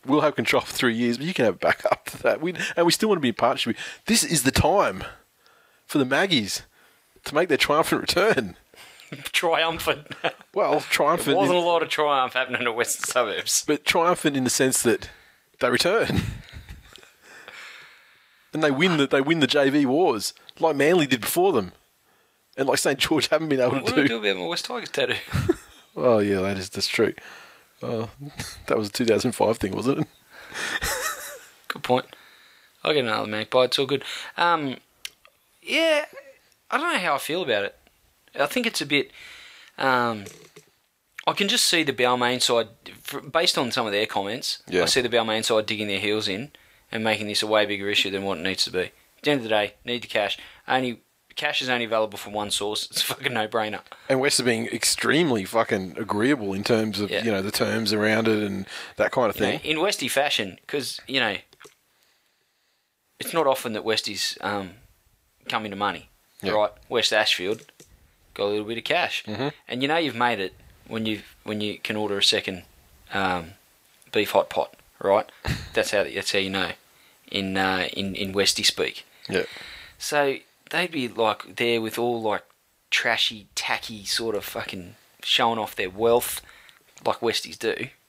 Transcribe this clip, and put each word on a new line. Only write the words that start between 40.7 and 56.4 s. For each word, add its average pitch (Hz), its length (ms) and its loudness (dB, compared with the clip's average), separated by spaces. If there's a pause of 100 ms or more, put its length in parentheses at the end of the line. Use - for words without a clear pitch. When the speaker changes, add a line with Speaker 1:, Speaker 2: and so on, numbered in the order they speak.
Speaker 2:
I 160 60 2
can 202 160 0
just 240 180 2
see 170 180 2
the 139 100 0
Balmain 123 480 2
side, 117 260 2 (340)
fr-, - 180 -10
based 165 380 0
on 127 140 0
some 120 140 0
of 104 80 -2
their 104 120 2
comments, 107 600 -6
Speaker 1:
Yeah. 92 140 2
Speaker 2:
I - 60 4
see - 120 2
the 120 80 0
Balmain 113 380 0
side 107 200 2
digging 107 220 -4
their 98 140 -2
heels 104 260 -2
in 110 240 -6 (400)
and 110 140 -4
making 107 220 0
this 104 140 -2
a 110 60 -2
way 107 180 4
bigger 101 240 -4
issue 101 220 0
than 98 140 -4
what 95 120 -2
it 78 60 -10
needs 92 220 -2
to - 60 -10
be. 90 100 -2
At 85 100 -4 (320)
the 147 80 2
end 147 60 2
of 120 60 -4
the 113 60 -8
day, 104 260 0 (100)
need 120 180 -4
the - 60 -16
cash. 104 280 0 (300)
Only, 131 320 -2 (360)
cash 147 260 -4
is 131 60 -4
only 123 180 0
available 110 320 0
from 104 140 -12
one 104 200 -4
source. 107 380 -4
It's - 120 -4
a - 40 0
fucking 127 280 -4
no-brainer. 107 480 -2 (260)
Speaker 1:
And 131 140 2
West 143 180 2
are 127 40 -2
being 117 240 2
extremely 120 760 2
fucking 101 540 -2
agreeable 107 560 0